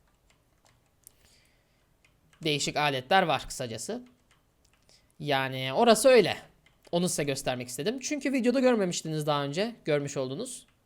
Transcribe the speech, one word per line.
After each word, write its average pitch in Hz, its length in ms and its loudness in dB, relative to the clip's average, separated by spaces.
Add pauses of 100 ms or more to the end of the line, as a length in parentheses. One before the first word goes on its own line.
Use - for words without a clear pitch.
(2500)
Değişik 151 340 0
aletler 147 460 2
var 147 240 0
kısacası. 127 560 -8 (1160)
Yani 131 540 -2
orası 226 360 6
öyle. 180 280 6 (540)
Onu 175 180 0
size 165 140 -4
göstermek 131 440 -4
istedim. 220 320 -6
Çünkü 285 340 -4
videoda 247 260 2
görmemiştiniz 175 680 0
daha 143 160 2
önce. 190 320 -4 (100)
Görmüş 147 320 -2
oldunuz 139 500 -8 (180)